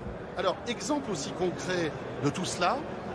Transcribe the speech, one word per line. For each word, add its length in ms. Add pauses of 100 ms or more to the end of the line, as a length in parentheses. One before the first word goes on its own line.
(360)
Alors, 200 (100)
exemple 460
aussi 180
concret 640 (320)
de 60
tout 140
cela, 320 (380)